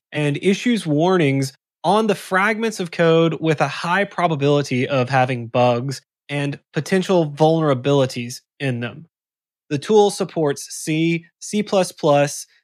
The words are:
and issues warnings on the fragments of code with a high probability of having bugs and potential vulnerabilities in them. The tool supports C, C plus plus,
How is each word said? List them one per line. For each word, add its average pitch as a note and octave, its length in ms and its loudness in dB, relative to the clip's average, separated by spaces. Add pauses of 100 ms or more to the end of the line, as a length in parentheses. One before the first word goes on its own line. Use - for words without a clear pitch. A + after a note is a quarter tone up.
(120)
and D3 300 -2
issues G3+ 440 0
warnings D3 680 2 (300)
on G#3 220 2
the G3+ 80 2
fragments G#3+ 680 -2
of F3 100 -6
code E3 500 2
with D#3+ 220 0
a C#3 60 0
high F3+ 360 -2
probability C#3+ 840 0
of B2+ 220 0
having B2+ 380 0
bugs B2 560 0 (260)
and C#3+ 320 -6 (140)
potential F3+ 560 0
vulnerabilities C#3+ 1120 0 (180)
in C3 200 -4
them. A#2+ 260 -12 (640)
The D3 80 -4
tool G#3 320 4
supports D#3 600 -4
C, E3 540 -2 (160)
C G#3 220 -4
plus G3 300 0
plus, C#3+ 540 0 (180)